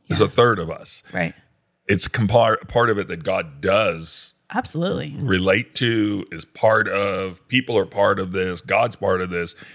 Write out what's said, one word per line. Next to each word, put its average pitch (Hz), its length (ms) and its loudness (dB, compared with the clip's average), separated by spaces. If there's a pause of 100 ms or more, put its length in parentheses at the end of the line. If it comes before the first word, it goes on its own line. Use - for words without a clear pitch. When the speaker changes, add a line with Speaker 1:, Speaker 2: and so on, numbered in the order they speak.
Speaker 1:
is 107 120 0
Speaker 2:
Yeah. 104 60 4
Speaker 1:
a - 20 -2
third 120 300 4
of 82 120 -6
us. - 320 -10 (100)
Speaker 2:
Right. 175 220 -4 (540)
Speaker 1:
It's 98 180 2
a - 40 -6
compar-, 113 580 2
part 120 220 2
of 101 80 0
it 90 100 -4
that 85 140 -10
God 82 380 -4
does 92 720 0 (180)
Speaker 2:
Absolutely. 165 680 -4
Speaker 1:
relate 95 580 0
to, 107 560 0
is 80 140 -12
part 110 420 2
of, 95 600 -4
people 123 280 0
are 95 100 4
part 101 320 2
of 92 140 -4
this, 92 300 -2
God's 110 340 0
part 95 240 0
of 92 100 -4
this. 87 240 -4 (200)